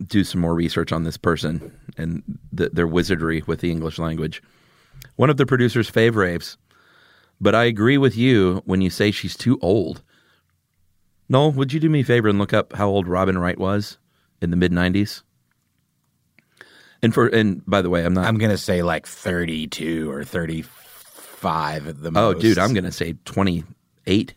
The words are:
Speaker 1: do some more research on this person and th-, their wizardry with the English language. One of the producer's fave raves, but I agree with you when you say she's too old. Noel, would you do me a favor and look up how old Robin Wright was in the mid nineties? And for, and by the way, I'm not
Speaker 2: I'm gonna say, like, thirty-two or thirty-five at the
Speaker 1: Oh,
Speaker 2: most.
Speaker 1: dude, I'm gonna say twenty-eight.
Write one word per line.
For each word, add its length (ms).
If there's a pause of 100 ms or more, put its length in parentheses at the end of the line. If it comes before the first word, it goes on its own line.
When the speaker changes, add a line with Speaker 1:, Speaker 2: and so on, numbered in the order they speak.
Speaker 1:
do 180
some 160
more 140
research 360
on 140
this 140
person 580 (220)
and 240 (340)
th-, 160
their 140
wizardry 600
with 140
the 100
English 280
language. 440 (720)
One 120
of 80
the 80
producer's 460
fave 240
raves, 420 (840)
but 160
I 100
agree 340
with 180
you 480
when 160
you 80
say 220
she's 260
too 240
old. 400 (1300)
Noel, 240
would 220
you 60
do 100
me 100
a 40
favor 240
and 100
look 160
up 180
how 160
old 200
Robin 280
Wright 220
was 400 (420)
in 100
the 60
mid 160
nineties? 500 (1800)
And 100
for, 140
and 400
by 160
the 80
way, 160
I'm 80
not 100
Speaker 2:
I'm 140
gonna 180
say, 260
like, 240
thirty-two 1040
or 140
thirty-five 1600
at 120
the 80
Speaker 1:
Oh, 240
Speaker 2:
most. 80
Speaker 1:
dude, 180
I'm 140
gonna 200
say 240 (100)
twenty-eight. 1120